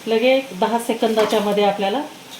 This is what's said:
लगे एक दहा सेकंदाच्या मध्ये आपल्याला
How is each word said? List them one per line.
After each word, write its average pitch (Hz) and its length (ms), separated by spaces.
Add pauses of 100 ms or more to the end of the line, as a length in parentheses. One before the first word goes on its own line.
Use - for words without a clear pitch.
लगे 233 300
एक 269 120 (120)
दहा 220 180
सेकंदाच्या 220 640
मध्ये 208 240
आपल्याला 202 360 (400)